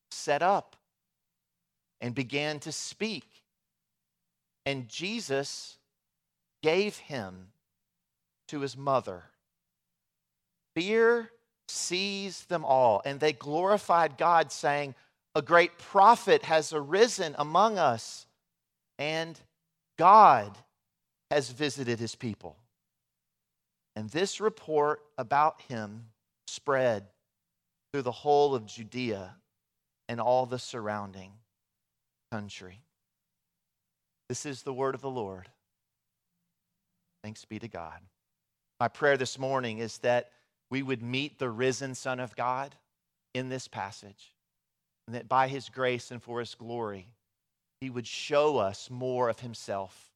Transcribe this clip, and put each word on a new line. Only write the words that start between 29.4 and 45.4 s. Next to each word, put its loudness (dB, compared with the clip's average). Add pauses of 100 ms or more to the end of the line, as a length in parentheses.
and -6
all 2
the -6
surrounding -10 (920)
country." -12 (1500)
This -8
is -10
the -6
word -2
of -16
the -8
Lord. -8 (1700)
Thanks -14
be -10
to -12
God. -14 (800)
My 2
prayer 2
this -4
morning -2
is -8
that 2 (380)
we -4
would -4
meet -6
the -2
risen -2
Son -6
of -10
God -4 (580)
in -6
this -8
passage, -14 (720)
and -12
that -12
by 4